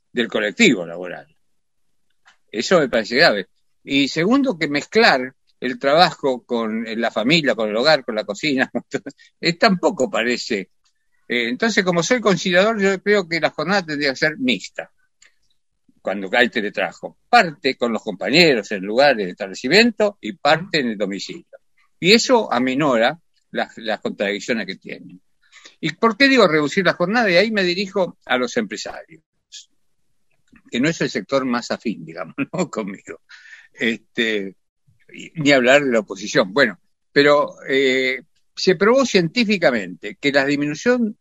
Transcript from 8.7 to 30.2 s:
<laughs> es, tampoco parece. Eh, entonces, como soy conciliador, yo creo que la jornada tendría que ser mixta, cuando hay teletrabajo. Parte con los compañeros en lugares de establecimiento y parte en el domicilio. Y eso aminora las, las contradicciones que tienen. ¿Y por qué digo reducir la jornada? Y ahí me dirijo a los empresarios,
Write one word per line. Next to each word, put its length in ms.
<laughs> 720
es, 180
tampoco 500
parece. 600
Eh, 220
entonces, 340
como 180
soy 200
conciliador, 600
yo 220
creo 240
que 140
la 80
jornada 360
tendría 260
que 40
ser 220
mixta, 520
cuando 300
hay 160
teletrabajo. 720
Parte 480
con 160
los 100
compañeros 680
en 140
lugares 400
de 60
establecimiento 880
y 100
parte 480
en 120
el 60
domicilio. 460
Y 140
eso 360
aminora 720
las, 280
las 200
contradicciones 640
que 120
tienen. 420
¿Y 100
por 240
qué 140
digo 180
reducir 380
la 80
jornada? 360
Y 60
ahí 160
me 120
dirijo 600
a 140
los 180
empresarios, 680